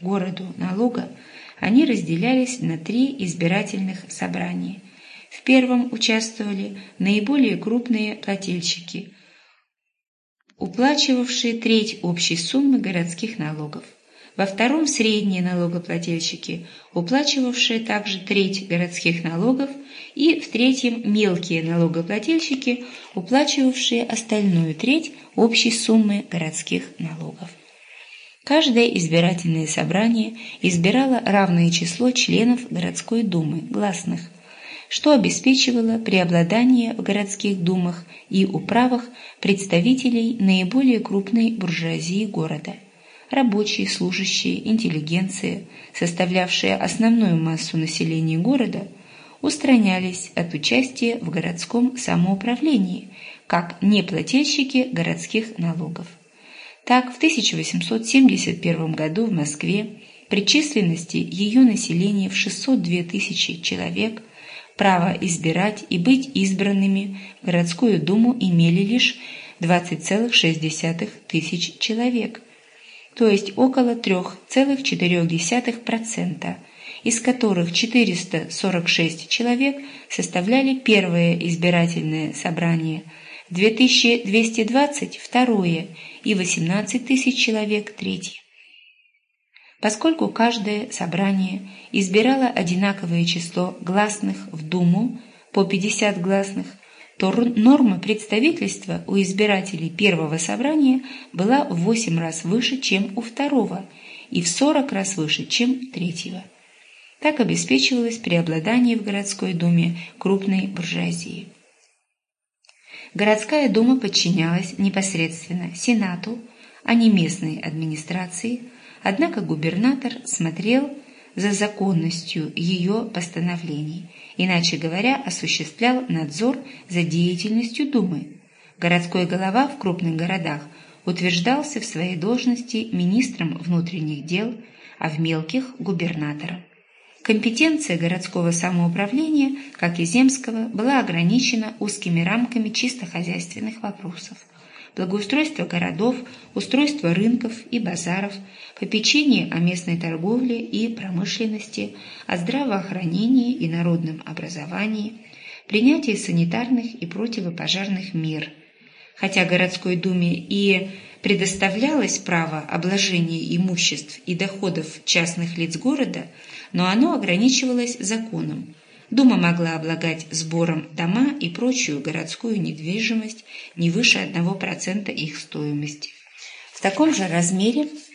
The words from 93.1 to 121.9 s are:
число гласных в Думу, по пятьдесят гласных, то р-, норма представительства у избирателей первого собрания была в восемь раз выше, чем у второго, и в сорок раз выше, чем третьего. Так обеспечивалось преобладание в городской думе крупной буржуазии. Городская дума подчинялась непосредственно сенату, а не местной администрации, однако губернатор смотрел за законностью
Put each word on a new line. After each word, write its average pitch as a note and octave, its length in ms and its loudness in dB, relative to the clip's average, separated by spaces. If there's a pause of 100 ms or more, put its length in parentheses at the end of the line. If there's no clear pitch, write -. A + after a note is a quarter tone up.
число E3+ 560 -4
гласных G3 720 -2
в D#3+ 80 -12
Думу, F3 580 2 (320)
по G3 140 2
пятьдесят G3+ 560 0
гласных, G3 460 -2 (500)
то F#3+ 140 2
р-, A#3+ 240 2
норма A3 440 6
представительства G#3 1080 -2
у G3 120 0
избирателей F#3+ 720 0
первого D#3+ 480 2
собрания C4 640 2 (320)
была A#3 320 2
в F#3 100 -4
восемь F3 420 0
раз E3 280 -4
выше, A#3+ 320 0
чем G3 400 -2
у A#3 40 -2
второго, A3+ 640 -2 (440)
и - 120 -2
в F3 60 -4
сорок C#4+ 460 2
раз G3 240 -4
выше, D3+ 280 -2
чем B3+ 460 0
третьего. F3+ 540 -8 (760)
Так D4+ 220 0
обеспечивалось A#3 760 0
преобладание E3+ 800 2
в G#3+ 80 -4
городской G3 500 -4
думе E3+ 440 2 (200)
крупной F#3+ 500 0
буржуазии. E3+ 800 -6 (1600)
Городская G#3+ 540 2
дума A#3 320 4
подчинялась F3 800 0
непосредственно F3 1000 -2
сенату, G#3 640 -2 (460)
а A#3 80 2
не A#3 160 6
местной D#3+ 480 2
администрации, F3 1040 -6 (420)
однако G#3 380 0
губернатор F3+ 720 0 (100)
смотрел G#3 640 -2 (460)
за G3+ 160 -2
законностью F3+ 1040 -2